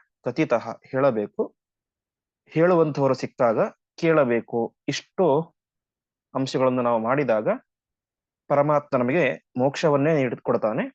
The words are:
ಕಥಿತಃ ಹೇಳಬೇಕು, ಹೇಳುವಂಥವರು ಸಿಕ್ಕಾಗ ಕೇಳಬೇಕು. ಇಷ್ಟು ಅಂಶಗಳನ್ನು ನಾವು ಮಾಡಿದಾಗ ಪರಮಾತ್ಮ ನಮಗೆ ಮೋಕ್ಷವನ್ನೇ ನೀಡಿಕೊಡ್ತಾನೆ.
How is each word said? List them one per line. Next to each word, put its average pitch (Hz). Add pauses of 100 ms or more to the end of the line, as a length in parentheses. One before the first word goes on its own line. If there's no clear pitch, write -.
(220)
ಕಥಿತಃ 123 (180)
ಹೇಳಬೇಕು, 131 (1080)
ಹೇಳುವಂಥವರು 156
ಸಿಕ್ಕಾಗ 120 (400)
ಕೇಳಬೇಕು. 127 (300)
ಇಷ್ಟು - (1120)
ಅಂಶಗಳನ್ನು 131
ನಾವು 120
ಮಾಡಿದಾಗ 120 (1000)
ಪರಮಾತ್ಮ 143
ನಮಗೆ 135 (320)
ಮೋಕ್ಷವನ್ನೇ 143
ನೀಡಿಕೊಡ್ತಾನೆ. 123 (100)